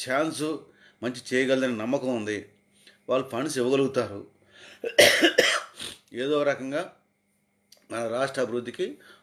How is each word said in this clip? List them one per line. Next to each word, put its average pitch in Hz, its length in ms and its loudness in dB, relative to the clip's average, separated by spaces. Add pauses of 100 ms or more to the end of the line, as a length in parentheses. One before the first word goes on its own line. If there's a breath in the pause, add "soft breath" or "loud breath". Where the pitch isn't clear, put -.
ఛాన్స్, 147 540 -2 (460 soft breath)
మంచి 123 180 -6 (120)
చేయగలదనే 131 420 2
నమ్మకం 123 400 -2
ఉంది, 104 340 -4 (600 soft breath)
వాళ్ళు 135 200 0
ఫండ్స్ 139 280 -4
ఇవ్వగలుగుతారు, 123 680 0 (1900 loud breath)
ఏదో 143 300 0
రకంగా 135 500 -2 (1000)
మన 117 160 -4
రాష్ట్ర 135 340 -2
అభివృద్ధికి 120 560 -4 (260 loud breath)